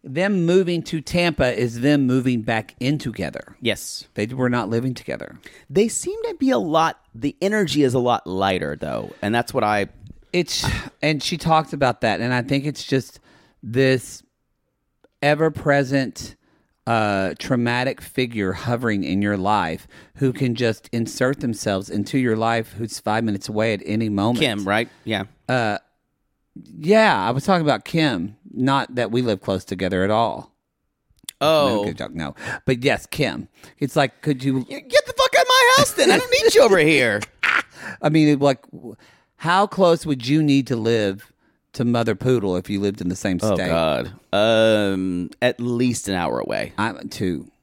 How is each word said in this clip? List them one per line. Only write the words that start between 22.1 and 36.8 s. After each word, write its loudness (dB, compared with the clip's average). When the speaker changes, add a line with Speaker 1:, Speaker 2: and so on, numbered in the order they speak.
Speaker 1:
your 0
life -2
who's -10
five -2
minutes -4
away 0
at -4
any -2
moment. 0
Speaker 2:
Kim, -2
right? 0
Yeah. -4
Speaker 1:
Uh, 0
yeah, 2
I 2
was -2
talking 2
about 2
Kim, 0
not 0
that -2
we 0
live 0
close -2
together -2
at 0
all. 0
Speaker 2:
Oh. 4
Speaker 1:
No, -2
good -6
joke, -10
no. -8
But 0
yes, 0
Kim. -4
It's -4
like, 0
could -4
you 0
Speaker 2:
Y-, -4
get 0
the -10
fuck 2
out 6
of 2
my 6
house 4
then. 4
I 4
don't -4
need 2
you 8
over 6
here. 4